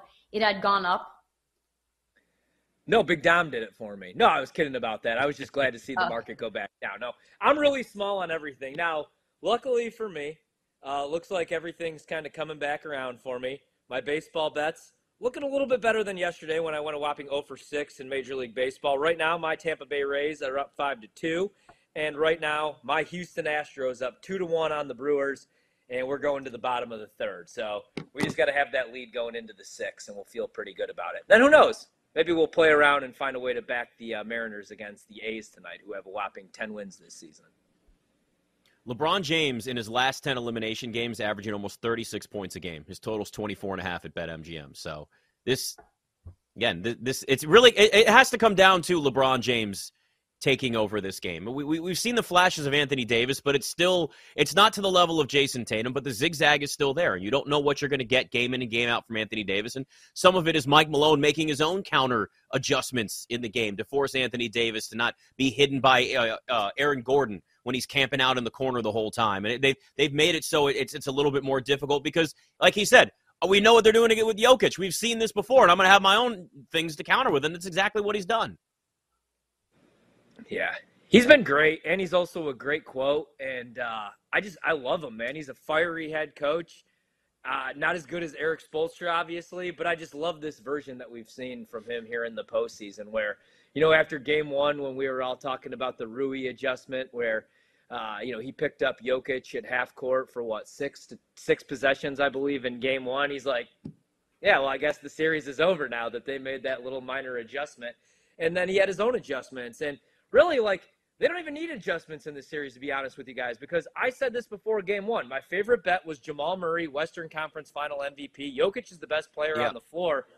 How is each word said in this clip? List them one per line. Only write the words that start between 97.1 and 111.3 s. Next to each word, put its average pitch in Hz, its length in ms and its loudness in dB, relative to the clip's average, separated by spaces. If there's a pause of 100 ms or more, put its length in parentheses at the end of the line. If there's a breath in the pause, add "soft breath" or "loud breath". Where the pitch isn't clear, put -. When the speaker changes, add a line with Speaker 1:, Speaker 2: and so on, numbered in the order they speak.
Speaker 2:
where, 113 340 -2 (440)
uh, 110 320 -8
you 123 100 -8
know, 110 80 -10
he 131 100 -12
picked 143 320 -6
up 131 180 0
Jokic 127 540 -4
at 117 100 -8
half 123 300 -4
court 131 380 -2
for, 120 100 -8
what, 107 260 -6
six - 380 -10
to, 113 120 -20 (180)
six - 260 0
possessions, 139 560 -2
I 139 100 2
believe, 135 360 -4
in 123 160 -6
game 131 240 -2
one. 139 260 -2
He's 131 160 -10
like, 123 220 -4 (760)
"Yeah, 180 160 6
well, 135 100 0
I 135 100 -2
guess 147 200 -2
the 143 100 -16
series 156 400 -2
is 135 120 -4
over 160 280 2
now 117 200 -6
that 113 180 -10
they 135 120 -6
made 135 260 -8
that 131 180 -6
little 131 180 -10
minor 127 360 -8
adjustment." 120 580 -10 (440)
And 170 180 -2
then 180 120 -2
he 190 80 2
had 196 120 4
his 185 120 -4
own 240 160 0
adjustments. 127 640 -10
And 147 180 -6 (340)
really, 294 280 6
like, 202 220 -2 (380)
they 262 80 2
don't 349 100 -6